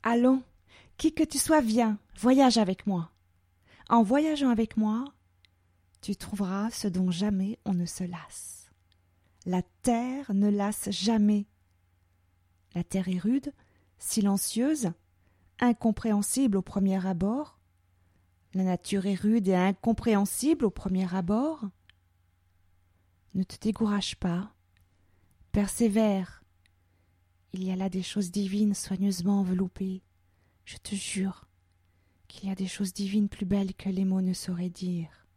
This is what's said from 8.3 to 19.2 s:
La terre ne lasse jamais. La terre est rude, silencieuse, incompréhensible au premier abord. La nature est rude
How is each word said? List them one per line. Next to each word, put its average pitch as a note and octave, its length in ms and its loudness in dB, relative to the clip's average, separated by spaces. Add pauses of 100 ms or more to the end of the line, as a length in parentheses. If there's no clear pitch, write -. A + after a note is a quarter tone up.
La F3+ 160 0 (200)
terre B3 500 -2
ne G3+ 160 2
lasse G3+ 420 -2
jamais. G#3 560 2 (1300)
La F3 100 -2
terre F#3+ 240 -2
est F#3 100 -2
rude, B3+ 340 -2 (460)
silencieuse, G#3+ 960 0 (680)
incompréhensible A3+ 960 2
au F#3+ 60 0
premier F#3+ 440 0
abord. G3 520 -4 (960)
La F#3 100 0
nature F#3 420 -2
est G3+ 80 0
rude G#3 340 2